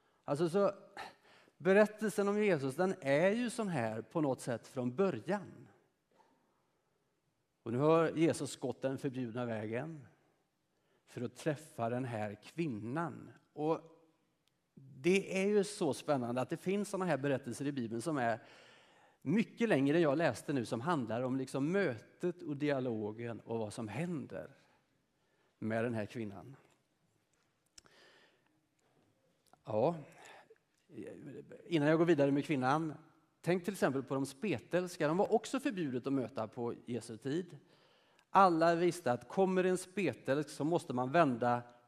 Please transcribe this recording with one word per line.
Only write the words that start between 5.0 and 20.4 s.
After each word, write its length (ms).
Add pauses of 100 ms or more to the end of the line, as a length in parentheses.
Och 100
nu 60
har 320
Jesus 460
gått 260
den 160
förbjudna 460
vägen 640 (1040)
för 100
att 160
träffa 540
den 140
här 300
kvinnan. 1000 (200)
Och 280 (920)
det 680
är 40
ju 180
så 300
spännande 460
att 100
det 60
finns 320
såna 160
här 140
berättelser 480
i 60
Bibeln 300
som 160
är 220 (840)
mycket 460
längre 280
än 60
jag 160
läste 340